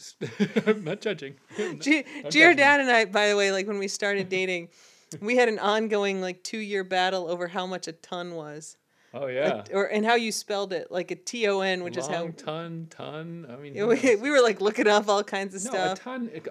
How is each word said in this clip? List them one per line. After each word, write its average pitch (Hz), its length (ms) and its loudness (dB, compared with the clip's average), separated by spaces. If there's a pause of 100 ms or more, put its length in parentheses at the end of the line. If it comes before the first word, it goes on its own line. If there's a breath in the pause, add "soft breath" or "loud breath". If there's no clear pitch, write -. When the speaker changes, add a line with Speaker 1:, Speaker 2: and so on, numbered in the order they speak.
(360)
Speaker 1:
<laughs> 208 300 0
I'm 214 160 2
not 170 200 -6
judging. 147 320 -6 (120)
<laughs> - 120 -18
I'm 320 140 -4
not, 151 100 -12
Speaker 2:
G-, 285 220 4 (200 loud breath)
Speaker 1:
I'm - 60 -6
Speaker 2:
Giordad 320 260 8 (220)
Speaker 1:
judging. 269 100 0
Speaker 2:
and - 20 4
I, 226 140 6
by 208 240 2
the 208 80 2
way, 196 160 2
like, 190 140 -2
when 208 120 -4
we 196 80 -4
started 196 420 -2
Speaker 1:
<laughs> - 20 -6
Speaker 2:
dating, 185 400 -2 (500 loud breath)
we 226 160 0
had 240 140 6
an 214 80 -2
ongoing, 202 640 0
like, 185 200 -8
two-year 202 420 -6
battle 185 440 0
over 175 200 -4
how 185 180 -6
much 180 200 -8
a 170 60 -10
ton 175 420 -10
was. 151 440 -14 (340 soft breath)
Speaker 1:
Oh, 135 140 -8
yeah. 127 420 0
Speaker 2:
A, - 60 -8
or, 196 120 2
and 214 200 0
how 233 80 6
you 226 180 0
spelled 196 400 -4
it, 160 180 -6
like, 175 200 -4
a 175 60 -6
T 220 320 -2
O 196 120 2
N, 185 220 0
which 175 140 -8
is 151 100 -4
how 170 160 -4
Speaker 1:
Long 170 120 -8
ton, 165 560 -10
ton. 160 600 -12
I 120 60 -14
mean, 143 180 -16
Speaker 2:
Yeah, 202 80 -2
Speaker 1:
who 220 60 2
Speaker 2:
we, 233 120 4
Speaker 1:
knows? 233 200 4
Speaker 2:
<laughs> - 20 -12
we 277 80 0
were, 285 100 6
like, 214 220 4
looking 214 240 2
up 208 220 6
all 208 160 4
kinds 196 320 -6
of 190 80 -8
Speaker 1:
No, 262 60 -6
Speaker 2:
stuff. 190 280 -2
Speaker 1:
a - 40 -18
ton, 247 280 -8 (200)